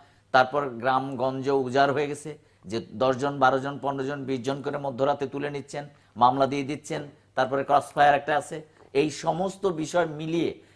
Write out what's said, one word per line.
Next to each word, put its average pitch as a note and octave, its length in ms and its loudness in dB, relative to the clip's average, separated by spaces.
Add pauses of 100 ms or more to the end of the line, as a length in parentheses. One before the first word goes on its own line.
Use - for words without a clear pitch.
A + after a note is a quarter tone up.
(320)
তারপর C3 380 4
গ্রামগঞ্জ C3 800 -2
উজাড় C#3 440 4
হয়ে D3 140 0
গেছে, D3 300 -10 (280)
যে A2+ 280 -6
দশ C3 240 2
জন, C#3+ 220 -2
বারো C3 200 4
জন, C#3 220 -6
পনেরো C3+ 260 -4
জন, C#3 180 -6
বিশ C3 160 -4
জন C#3 200 -4
করে C#3+ 160 -4
মধ্যরাতে C#3 500 0
তুলে C#3 220 -6
নিচ্ছেন, C#3+ 380 -10 (280)
মামলা B2+ 320 6
দিয়ে C#3 160 -2
দিচ্ছেন, D3 440 -8 (280)
তারপরে C3+ 280 0
ক্রসফায়ার C#3+ 520 4
একটা D3 220 0
আছে। D#3 240 -8 (320)
এই D3 160 2
সমস্ত E3+ 560 -2
বিষয় E3+ 400 0
মিলিয়ে D#3 560 -4 (140)